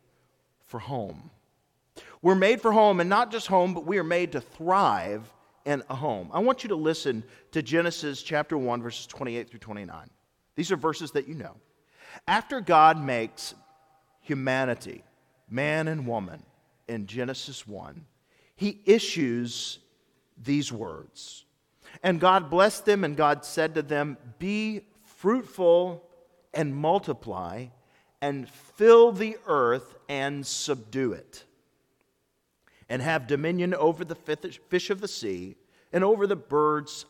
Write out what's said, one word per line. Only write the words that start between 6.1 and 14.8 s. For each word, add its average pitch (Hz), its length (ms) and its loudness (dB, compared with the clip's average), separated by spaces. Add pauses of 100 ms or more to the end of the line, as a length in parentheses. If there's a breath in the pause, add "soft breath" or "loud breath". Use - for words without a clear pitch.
I 160 60 -2
want 247 240 0
you 226 60 -10
to 196 60 0
listen 156 480 -2 (280 loud breath)
to 160 100 -2
Genesis 156 600 -2
chapter 151 360 -4
one, 123 240 -2
verses 117 260 -12
twenty-eight 120 420 -10
through 117 100 -20
twenty-nine. 95 500 -14 (460)
These 170 160 -4
are 185 40 2
verses 151 360 -4
that 139 160 -4
you 156 80 -12
know. 117 200 -14 (720 loud breath)
After 226 340 -2
God 160 400 6
makes 120 520 -6 (680)
humanity, 131 800 -4 (460)